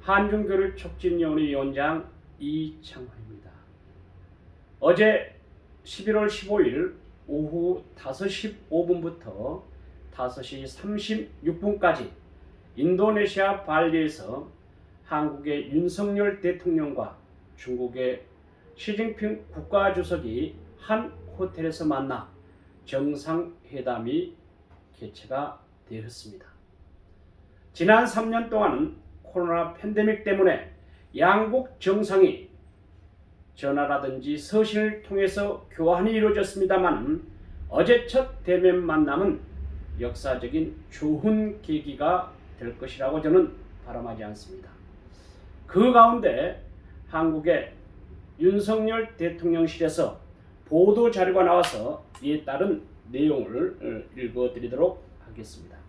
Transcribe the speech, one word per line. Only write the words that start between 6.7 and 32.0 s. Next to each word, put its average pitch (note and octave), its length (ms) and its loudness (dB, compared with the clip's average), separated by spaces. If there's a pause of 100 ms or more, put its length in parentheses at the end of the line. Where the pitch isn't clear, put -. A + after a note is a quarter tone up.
오후 D#3+ 560 -2 (120)
다섯 C3+ 300 -8
시 G3+ 300 -6 (120)
오 E3+ 160 0
분부터 E3 800 -4 (480)
다섯 B2+ 300 -8
시 C3+ 240 -12
삼십육 G3+ 960 -6
분까지 F3+ 500 0 (640)
인도네시아 G3 880 2
발리에서 D#3 880 -2 (540)
한국의 C#3+ 680 -4
윤석열 G3+ 720 0
대통령과 D#3 760 -2 (400)
중국의 B2+ 680 -6 (500)
시진핑 G#3+ 760 -6
국가주석이 F3 1040 -2 (220)
한 A#3 340 -4 (260)
호텔에서 E3 480 -4
만나 C3+ 420 -2 (560)
정상회담이 C#3+ 1500 -4 (600)
개최가 C3 680 -10 (280)
되었습니다. A2 580 -16 (1300)
지난 A3 340 6
삼 A3+ 240 -2
년 A3+ 200 -2
동안은 - 460 0 (260)
코로나 E3+ 520 -2
팬데믹 G#3+ 500 0
때문에 G3 480 2 (440)
양국 G#3+ 640 2
정상이 F#3+ 680 4 (1080)